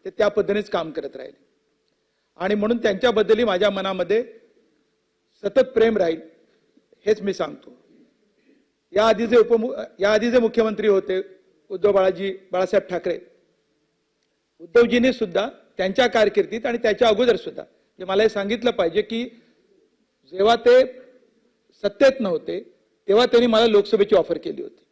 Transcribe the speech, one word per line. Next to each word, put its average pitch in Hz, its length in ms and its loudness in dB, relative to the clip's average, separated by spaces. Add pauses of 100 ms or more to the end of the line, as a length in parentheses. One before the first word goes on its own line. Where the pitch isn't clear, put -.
ते 190 60 -12
त्या 208 180 -2
पद्धतीनेच 202 420 -4
काम 165 200 -4
करत 147 260 -12
राहिले - 280 -20 (920)
आणि 190 180 -4
म्हणून 214 220 -2
त्यांच्याबद्दलही 220 680 2
माझ्या 202 260 0
मनामध्ये 190 520 -4 (1200)
सतत 202 180 0
प्रेम 226 360 2
राहील, 165 240 0 (840)
हेच 208 160 -2
मी 196 100 -4
सांगतो. - 460 -10 (1120)
याआधी 220 340 2
जे 220 100 2
उपमु-, 226 380 2 (260)
याआधी 214 300 0
जे 240 80 2
मुख्यमंत्री 220 500 0
होते 190 340 0 (460)
उद्धव 196 240 0
बाळाजी, 190 460 0 (140)
बाळासाहेब 185 380 -2
ठाकरे, 175 280 -6 (1400)
उद्धवजींनी 240 520 2
सुद्धा 190 360 -4 (280)
त्यांच्या 190 300 0
कारकिर्दीत 214 600 0
आणि 240 120 -4
त्याच्या 233 300 2
अगोदर 220 280 2
सुद्धा, - 260 -12
म्हणजे - 420 -20
मला 190 180 0
हे 226 60 2
सांगितलं 208 420 -4
पाहिजे 185 320 -2
की 226 220 -8 (1080)
जेव्हा 202 240 2
ते 240 300 4 (960)
सत्तेत 262 380 0
नव्हते 180 520 -6 (360)
तेव्हा 226 180 4
त्यांनी 240 200 4
मला 226 200 2
लोकसभेची 208 480 2
ऑफर 165 240 0
केली - 240 -10
होती - 300 -18